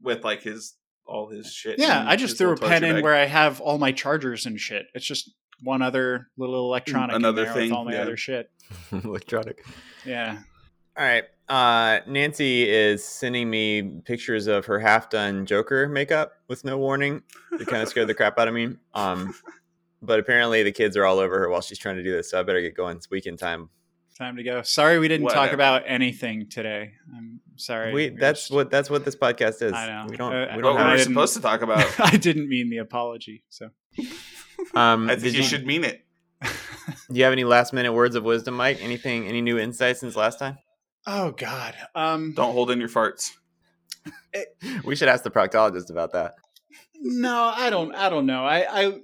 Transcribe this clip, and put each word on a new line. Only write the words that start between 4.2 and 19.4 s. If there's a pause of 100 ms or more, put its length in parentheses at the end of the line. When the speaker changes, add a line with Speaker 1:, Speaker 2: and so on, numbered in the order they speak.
Speaker 2:
and
shit.
It's
just (320)
one
other
little
electronic
in
Speaker 1:
Another
Speaker 2:
there
with
Speaker 1:
thing,
Speaker 2:
all
my
Speaker 1:
yeah.
Speaker 2:
other
shit. (220)
Speaker 3:
<laughs>
Electronic. (400)
Speaker 2:
Yeah. (540)
Speaker 3:
All
right. (240)
Uh,
Nancy
is
sending
me
pictures
of
her
half-done
Joker
makeup (160)
with
no
warning. (300)
It
kinda
scared
the
crap
out
of
me. (160)
Um,
Speaker 1:
<laughs> (600)